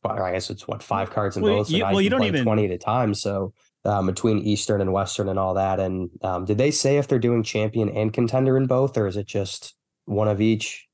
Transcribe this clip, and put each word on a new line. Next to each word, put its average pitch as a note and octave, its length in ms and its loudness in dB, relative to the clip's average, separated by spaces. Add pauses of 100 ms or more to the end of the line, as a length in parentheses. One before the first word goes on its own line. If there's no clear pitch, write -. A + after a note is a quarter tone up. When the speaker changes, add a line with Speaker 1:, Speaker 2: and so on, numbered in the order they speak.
Speaker 1:
fi-, A2 160 -4
I F#2 140 -2
guess F#2+ 180 -4
it's - 180 -10
what, G#2+ 140 -6
five G2 280 -2
cards G2+ 260 -2
in G2 60 -2
Speaker 2:
Well, G3+ 160 4
Speaker 1:
both. G#2 100 -2
So D#3 60 -2
Speaker 2:
you, F#3 80 2
Speaker 1:
now - 100 0
Speaker 2:
well, G3 80 2
Speaker 1:
you G3 40 4
Speaker 2:
you G3+ 60 2
Speaker 1:
can C4 80 2
Speaker 2:
don't - 20 2
Speaker 1:
play G#3+ 80 2
Speaker 2:
even D3 160 0
Speaker 1:
twenty G#2+ 220 2
at F#2 40 -2
a F2+ 80 -4
time. A2 360 0
So, G2 400 -4 (300)
um, G2+ 220 0
between G#2+ 320 2
Eastern G#2 420 0
and F#2+ 120 0
Western G2 360 -2
and F#2+ 100 -2
all F#2 160 0
that. F#2+ 260 0
And, F#2 300 -4 (120)
um, F#2 220 -4
did G2+ 140 0
they C#3 120 4
say C#3+ 280 2
if C#3 100 -2
they're C3 100 2
doing A#2+ 240 2
champion A2 460 0
and G#2+ 240 -2
contender C3 440 2
in C3 100 2
both, C3 300 2
or G#2+ 100 0
is F#2+ 100 -4
it G2+ 100 -6
just - 480 -6 (300)
one G#2+ 240 0
of G2+ 120 0
each? A2 540 0